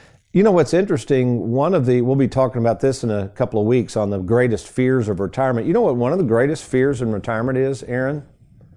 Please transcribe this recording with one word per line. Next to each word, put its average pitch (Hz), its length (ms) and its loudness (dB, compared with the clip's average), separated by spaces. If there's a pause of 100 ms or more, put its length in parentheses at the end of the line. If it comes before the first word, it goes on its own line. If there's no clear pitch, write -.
(320)
you 190 120 4
know 220 80 4
what's 160 220 2
interesting? 127 760 0
One 143 240 0
of 135 120 0
the, 123 160 4
we'll 127 120 0
be 139 140 2
talking 127 320 0
about 117 180 0
this 135 240 0
in 117 80 -2
a 101 200 -4
couple 113 300 -2
of 104 60 0
weeks 117 300 0
on 104 140 0
the 101 80 -4
greatest 113 500 0
fears 127 400 0
of 95 100 -2
retirement. 113 480 -2
You 160 60 0
know 233 80 2
what 156 160 0
one 123 160 0
of 185 60 0
the 185 60 0
greatest 127 380 0
fears 131 400 0
in 117 80 -2
retirement 117 480 -4
is, 131 240 -2
Aaron? 131 420 -6 (520)